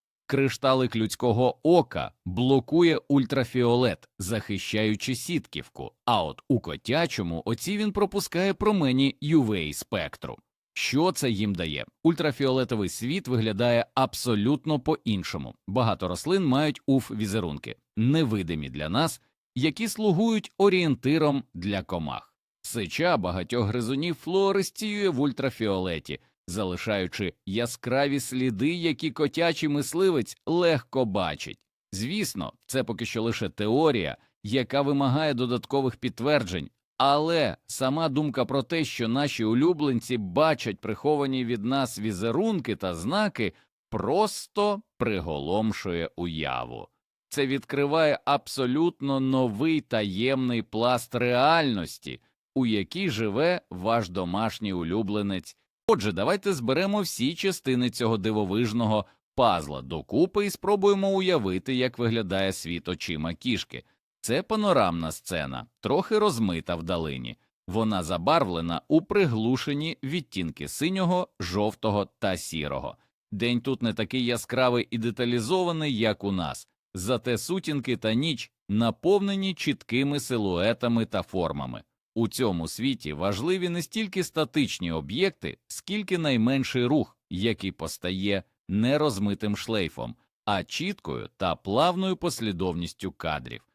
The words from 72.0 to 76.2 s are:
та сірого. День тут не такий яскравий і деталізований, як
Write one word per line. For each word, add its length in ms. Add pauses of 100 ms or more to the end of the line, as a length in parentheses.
та 180
сірого. 600 (360)
День 280
тут 220
не 120
такий 300
яскравий 640
і 80
деталізований, 1000
як 260